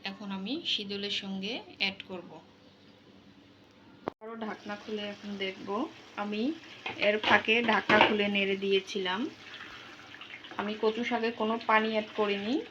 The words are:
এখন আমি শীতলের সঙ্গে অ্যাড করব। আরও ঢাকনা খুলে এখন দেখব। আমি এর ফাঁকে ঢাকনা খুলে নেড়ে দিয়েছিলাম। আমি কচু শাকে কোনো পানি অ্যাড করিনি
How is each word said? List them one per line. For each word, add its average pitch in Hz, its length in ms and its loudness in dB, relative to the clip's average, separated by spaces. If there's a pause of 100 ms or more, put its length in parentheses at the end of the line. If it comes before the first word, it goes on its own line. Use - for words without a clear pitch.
এখন 196 180 -10 (100)
আমি 196 160 -4 (180)
শীতলের 202 500 -4
সঙ্গে 196 320 -4 (260)
অ্যাড 196 180 0 (120)
করব। 180 220 -10 (1900)
আরও 220 140 -12 (100)
ঢাকনা 208 360 -8
খুলে 214 220 -6 (100)
এখন 202 160 -12 (140)
দেখব। 190 260 -8 (540)
আমি 208 180 -2 (680)
এর 208 80 6 (100)
ফাঁকে 214 300 6 (160)
ঢাকনা 208 340 6
খুলে 208 300 2
নেড়ে 196 280 2
দিয়েছিলাম। 190 580 2 (1400)
আমি 208 220 -2
কচু 226 280 2
শাকে 226 200 2 (120)
কোনো 220 140 2 (140)
পানি 220 260 6
অ্যাড 214 140 0 (100)
করিনি 202 360 2 (160)